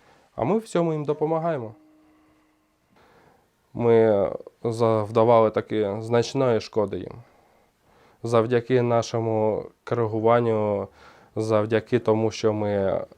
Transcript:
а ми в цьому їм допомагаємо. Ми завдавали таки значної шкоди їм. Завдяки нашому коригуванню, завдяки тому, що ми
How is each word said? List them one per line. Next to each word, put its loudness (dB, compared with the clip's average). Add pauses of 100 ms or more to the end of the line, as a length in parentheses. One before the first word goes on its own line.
(360)
а -4
ми 0
в -8
цьому -2
їм -6
допомагаємо. -4 (2000)
Ми 4 (320)
завдавали 2
таки -4
значної 0
шкоди -4
їм. -14 (1000)
Завдяки 2
нашому -2 (180)
коригуванню, 0 (480)
завдяки 0
тому, 0
що 0
ми -2 (120)